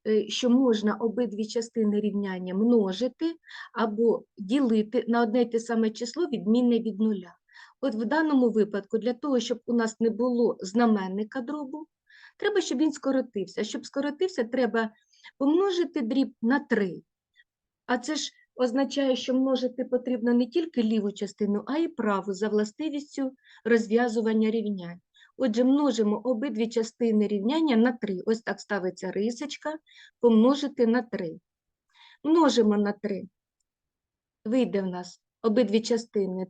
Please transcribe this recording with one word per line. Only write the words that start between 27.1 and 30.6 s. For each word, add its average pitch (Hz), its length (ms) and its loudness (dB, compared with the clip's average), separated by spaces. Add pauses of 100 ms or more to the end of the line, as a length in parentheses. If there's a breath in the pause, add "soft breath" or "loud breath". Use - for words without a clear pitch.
рівняння 233 500 0
на 240 160 6
три. 202 340 -6
Ось 226 160 0
так 202 180 -6
ставиться 185 520 -6
рисочка, 277 640 -6 (420 soft breath)
помножити 247 680 4